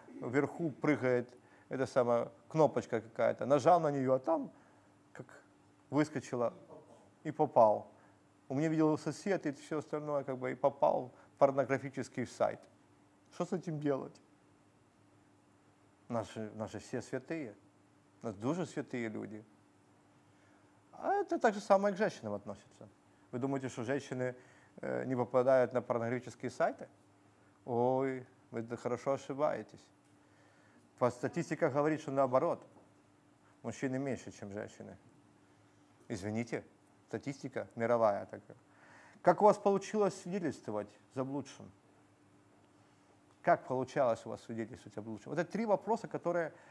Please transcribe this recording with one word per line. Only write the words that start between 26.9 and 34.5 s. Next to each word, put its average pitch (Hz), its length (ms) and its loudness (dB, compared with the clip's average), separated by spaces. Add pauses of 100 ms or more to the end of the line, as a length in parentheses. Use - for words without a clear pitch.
Ой, 131 600 0 (260)
вы 117 120 -4
д-, 117 140 -8
хорошо 120 360 -2
ошибаетесь. 135 720 -4 (1160)
По-, 123 120 4
статистика 156 580 -2
говорит, 147 320 0
что 143 120 -8
наоборот. 135 520 2 (960)
Мужчины 127 360 -4
меньше, 131 320 -6
чем 101 220 -12